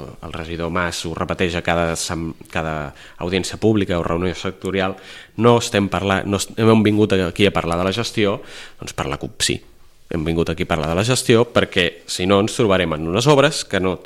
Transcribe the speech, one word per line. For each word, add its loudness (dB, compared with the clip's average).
el -12
regidor -6
Mas -4
ho -4
repeteix -2
a -2
cada 0
sem-, -6
cada -6
audiència -4
pública 2
o 0
reunió -2
sectorial, -4
no 6
estem 0
parla-, 0
no 0
est-, -6
no 6
hem 6
vingut 4
aquí 2
a 4
parlar 0
de 0
la 2
gestió, -2
doncs -12
per -4
la -4
cup -8
sí. -2
Hem -4
vingut 0
aquí -4
a -4
parlar 0
de 0
la 2
gestió 2
perquè, 0
si -4
no, 6
ens 0
trobarem 2
en -4
unes 0
obres 4
que -4
no 0